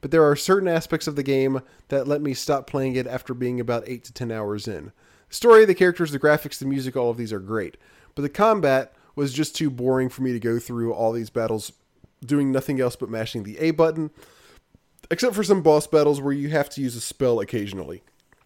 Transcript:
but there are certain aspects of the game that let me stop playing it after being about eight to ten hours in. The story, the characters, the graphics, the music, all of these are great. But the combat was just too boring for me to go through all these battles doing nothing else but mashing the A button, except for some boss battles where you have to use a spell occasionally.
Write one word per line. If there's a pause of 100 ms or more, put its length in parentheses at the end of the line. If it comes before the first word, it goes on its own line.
but
there
are
certain
aspects
of
the
game (300)
that
let
me
stop
playing
it
after
being
about
eight
to
ten
hours
in. (420)
The
story,
the
characters,
the
graphics,
the
music,
all
of
these
are
great. (400)
But
the
combat (200)
was
just
too
boring
for
me
to
go
through
all
these
battles (560)
doing
nothing
else
but
mashing
the
A
button, (1000)
except
for
some
boss
battles
where
you
have
to
use
a
spell
occasionally. (440)